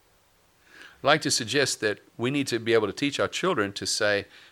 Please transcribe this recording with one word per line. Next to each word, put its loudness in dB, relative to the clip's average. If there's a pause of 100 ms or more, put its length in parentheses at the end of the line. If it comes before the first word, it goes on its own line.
(680)
I'd -10
like 4
to 0
suggest 0
that -2 (160)
we -2
need -2
to -2
be 0
able 6
to 0
teach -4
our 2
children -2
to -8
say 0 (240)